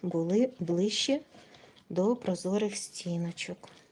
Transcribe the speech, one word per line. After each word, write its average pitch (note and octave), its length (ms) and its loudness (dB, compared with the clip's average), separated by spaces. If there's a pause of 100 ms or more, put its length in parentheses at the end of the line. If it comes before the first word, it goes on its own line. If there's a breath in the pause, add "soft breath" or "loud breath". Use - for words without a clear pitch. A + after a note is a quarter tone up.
були F3+ 480 2 (100)
ближче G3 600 2 (720 loud breath)
до F#3 260 2
прозорих G3+ 640 -2
стіночок. - 920 -6 (220 soft breath)